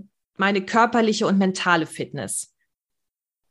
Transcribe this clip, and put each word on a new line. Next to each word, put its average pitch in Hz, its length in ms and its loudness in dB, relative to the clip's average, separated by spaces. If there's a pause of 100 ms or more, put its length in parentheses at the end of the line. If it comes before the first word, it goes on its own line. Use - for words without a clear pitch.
(380)
meine 196 260 0
körperliche 226 600 2
und 196 120 2
mentale 185 480 0
Fitness. - 680 -10 (1000)